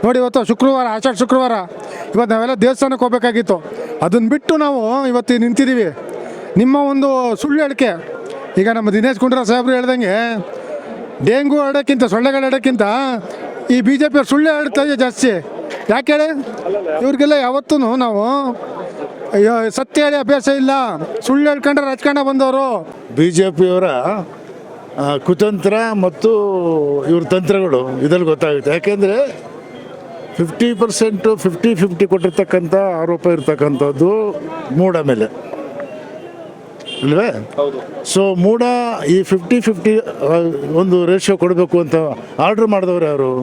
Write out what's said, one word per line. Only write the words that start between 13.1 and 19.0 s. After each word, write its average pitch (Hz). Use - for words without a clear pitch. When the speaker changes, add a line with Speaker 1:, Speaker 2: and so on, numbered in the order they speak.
Speaker 1:
ಈ 247
ಬಿ 254
ಜೆ 294
ಪಿ 294
ಅವ್ರು 277
ಸುಳ್ಳು 302
ಹೇಳ್ತಾ 294
ಇದೆ 285
ಜಾಸ್ತಿ. 254
ಯಾಕೆ 262
ಹೇಳಿ? 302
ಇವ್ರಿಗೆಲ್ಲ 285
ಯಾವತ್ತೂ 277
ನಾವು 233